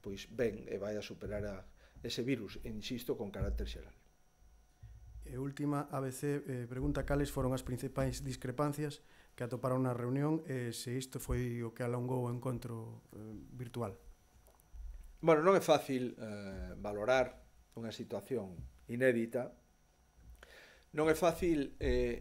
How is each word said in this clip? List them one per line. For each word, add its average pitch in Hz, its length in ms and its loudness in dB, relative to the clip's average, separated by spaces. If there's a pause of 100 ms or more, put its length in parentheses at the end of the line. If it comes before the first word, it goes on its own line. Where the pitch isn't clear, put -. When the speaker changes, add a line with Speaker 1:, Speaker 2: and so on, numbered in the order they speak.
Speaker 1:
pois, 98 240 -8
ben, 110 400 0
e 95 160 -4
vai 104 160 -2
a 101 80 -6
superar 104 400 -6
a, 95 160 -6 (400)
ese 117 240 -4
virus, 113 400 -2
insisto, 117 480 -4
con 107 160 -6
carácter 98 400 -2
xeral. - 240 -12 (1300)
Speaker 2:
E 131 160 -8
última, 143 560 0
A 139 80 0
B 135 80 -2
C, 143 320 0
eh, 123 240 -4
pregunta 131 400 0
cales 143 240 2
foron 131 240 0
as 127 80 0
principais 131 640 -2
discrepancias 143 800 -2 (260)
que - 160 -4
atoparon 127 400 2
na 123 80 2
reunión 139 480 2
e 123 320 -2
se 123 220 -4
isto 131 200 -4
foi 123 460 0
o 113 80 -4
que 123 160 -4
alongou 123 400 0
o 120 60 0
encontro, 117 720 -6 (100)
eh, 107 180 -10 (220)
virtual. 117 400 -4 (1300)
Speaker 1:
Bueno, 160 200 8
non 185 160 10
é - 60 4
fácil, 131 540 4
eh, 98 600 -8
valorar 107 640 4 (380)
unha 113 120 -6
situación 101 680 -4 (340)
inédita. 120 640 4 (1400)
Non 156 100 4
é 156 80 8
fácil, 165 640 4
eh, 123 420 2